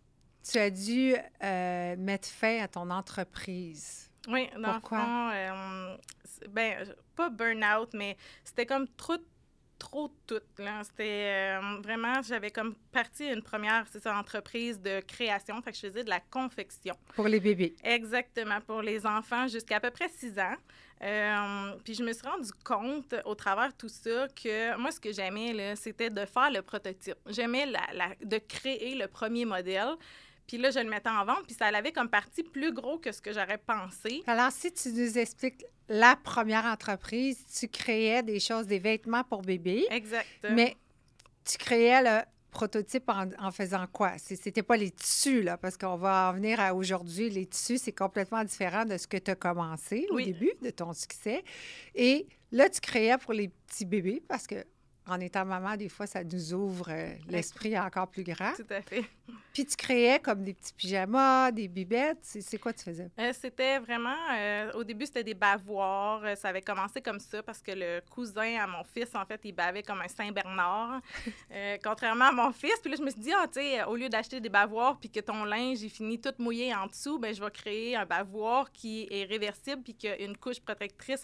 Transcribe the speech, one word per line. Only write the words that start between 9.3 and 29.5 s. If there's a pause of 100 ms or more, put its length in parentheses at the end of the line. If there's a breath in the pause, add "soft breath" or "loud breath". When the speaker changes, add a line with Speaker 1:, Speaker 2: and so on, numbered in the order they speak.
Speaker 2:
trop (140)
tout, (160)
là.
C'était,
euh,
vraiment,
j'avais
comme (180)
parti
une
première,
c'est
ça,
entreprise
de
création.
Fait
que
je
faisais
de
la
confection. (180)
Speaker 1:
Pour
les
bébés.
Speaker 2:
Exactement,
pour
les
enfants
jusqu'à
à
peu
près
six
ans. (460 loud breath)
Euh,
puis
je
me
suis
rendu (140)
compte, (120)
au
travers
de
tout
ça, (160)
que
moi,
ce
que
j'aimais,
là,
c'était
de
faire
le
prototype. (120)
J'aimais
la, (120)
la, (140)
de
créer
le
premier
modèle. (520 loud breath)